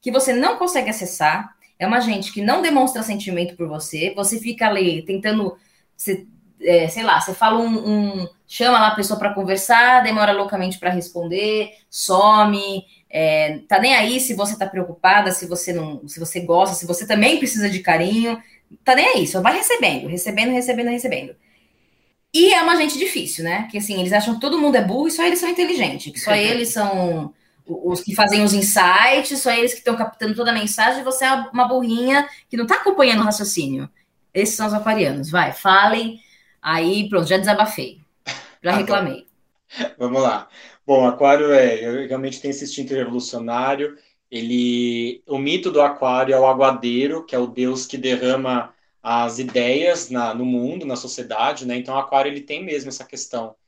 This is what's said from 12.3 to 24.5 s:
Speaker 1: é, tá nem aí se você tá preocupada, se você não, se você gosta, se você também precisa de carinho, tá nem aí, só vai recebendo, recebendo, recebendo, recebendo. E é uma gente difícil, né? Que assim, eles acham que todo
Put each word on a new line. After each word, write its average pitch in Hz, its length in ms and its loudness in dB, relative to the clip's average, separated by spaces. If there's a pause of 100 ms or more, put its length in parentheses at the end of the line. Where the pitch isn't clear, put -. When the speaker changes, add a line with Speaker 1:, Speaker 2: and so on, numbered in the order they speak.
Speaker 1:
é, 156 480 0 (100)
tá 202 120 4
nem 262 140 4
aí 240 260 2
se 247 140 -2
você 208 220 -4
tá 190 100 -4
preocupada, 185 680 2
se 180 140 -6
você 175 260 -6
não, 151 340 -6
se 151 140 -14
você 165 200 -8
gosta, 175 360 2
se 175 100 -8
você 175 200 -4
também 220 320 4
precisa 220 300 -2
de 185 120 -2
carinho, 214 600 0 (440)
tá 262 100 6
nem 302 140 4
aí, 311 180 2
só 185 140 -4
vai 233 160 4
recebendo, 254 520 0
recebendo, 208 440 -2
recebendo, 240 380 -2
recebendo. 240 460 -6 (1000)
E 359 200 6
é 349 80 4
uma 330 140 4
gente 294 220 0
difícil, 247 460 -6
né? 190 260 -4
Que 208 80 -6
assim, 202 220 -6
eles 180 120 0
acham 208 220 2
que 226 60 -8
todo 294 180 -2